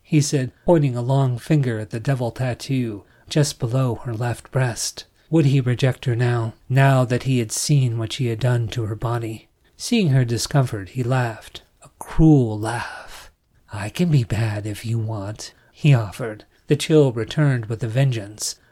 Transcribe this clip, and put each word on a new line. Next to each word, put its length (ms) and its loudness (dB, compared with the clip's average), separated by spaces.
he 180 2
said, 320 -2
pointing 320 4
a 60 -4
long 360 0
finger 400 0
at 120 -8
the 100 -8
devil 300 -2
tattoo 720 -4
just 320 0
below 360 0
her 180 -8
left 360 -6
breast. 540 -4
Would 160 4
he 140 4
reject 460 0
her 100 0
now, 380 0
now 360 4
that 180 0
he 160 0
had 140 -2
seen 460 0
what 140 -6
she 140 -4
had 140 -2
done 280 0
to 160 -6
her 120 -6
body? 520 -6
Seeing 320 0
her 160 4
discomfort, 640 -2
he 120 -6
laughed, 600 -4
a 60 -20
cruel 600 4
laugh. 720 -8
"I 160 -8
can 220 0
be 140 4
bad 420 -2
if 180 -8
you 140 -2
want," 560 -8
he 220 4
offered. 500 -4
The 100 2
chill 360 4
returned 540 0
with 160 -6
a 60 -4
vengeance, 680 -2